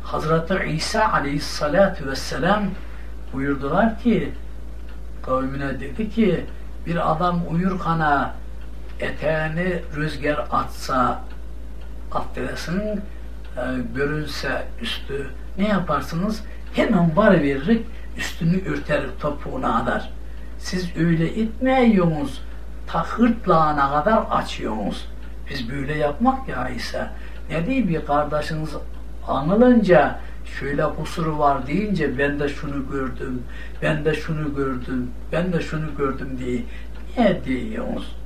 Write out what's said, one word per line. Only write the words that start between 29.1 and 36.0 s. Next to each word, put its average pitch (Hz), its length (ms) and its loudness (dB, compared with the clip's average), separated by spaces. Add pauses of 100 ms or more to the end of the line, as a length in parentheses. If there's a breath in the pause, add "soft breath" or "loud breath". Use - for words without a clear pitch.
anılınca, 180 920 6 (420 loud breath)
şöyle 143 240 0 (100)
kusuru 160 440 -2
var 139 280 4
deyince, 156 520 0
"Ben 143 220 2
de 143 80 2
şunu 139 420 -4
gördüm, 131 520 -4 (400 loud breath)
ben 151 220 2
de 156 100 4
şunu 151 400 -2
gördüm, 127 560 -2 (220)
ben 175 200 2
de 160 80 2
şunu 151 380 -4
gördüm." 131 400 -2